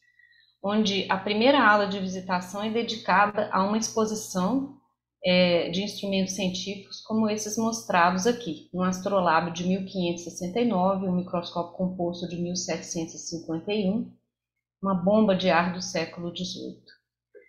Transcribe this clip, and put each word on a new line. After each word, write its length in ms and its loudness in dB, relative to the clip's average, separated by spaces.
onde 460 2
a 80 0
primeira 440 4
ala 240 8
de 120 -2
visitação 640 -4
é 80 -2
dedicada 800 2
a 100 2
uma 140 2
exposição, 1000 -2
é, 460 4
de 140 -2
instrumentos 520 -2
científicos 680 -6
como 260 0
esses 300 -4
mostrados 680 2
aqui, 460 -4
um 100 -4
astrolábio 720 2
de 140 -6
mil 180 0
quinhentos 380 -4
e 80 -12
sessenta 300 -4
e 40 4
nove, 420 2
um 100 2
microscópio 600 -4
composto 520 -4
de 80 -8
mil 200 -4
setecentos 580 -6
e 40 -16
cinquenta 560 -6
e 160 0
um, 200 -2
uma 140 0
bomba 400 4
de 160 2
ar 240 2
do 80 -8
século 500 -6
dezoito. 640 -10